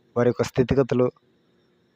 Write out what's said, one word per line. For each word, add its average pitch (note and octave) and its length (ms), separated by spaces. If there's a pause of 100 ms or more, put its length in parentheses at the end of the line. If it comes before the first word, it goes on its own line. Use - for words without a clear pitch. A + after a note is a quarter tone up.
(180)
వారి A#2+ 120
యొక్క A#2 140
స్థితిగతులు B2 680 (840)